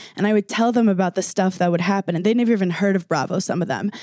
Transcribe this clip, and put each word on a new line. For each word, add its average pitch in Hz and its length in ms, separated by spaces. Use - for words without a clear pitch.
And - 120
I 214 40
would 208 160
tell 233 240
them 233 160
about 185 280
the 185 80
stuff 190 340
that 175 140
would 170 100
happen. 190 340
And 170 80
they'd 220 140
never 240 140
even 196 180
heard 190 260
of 180 140
Bravo, 151 300
some 180 220
of 165 60
them. 135 240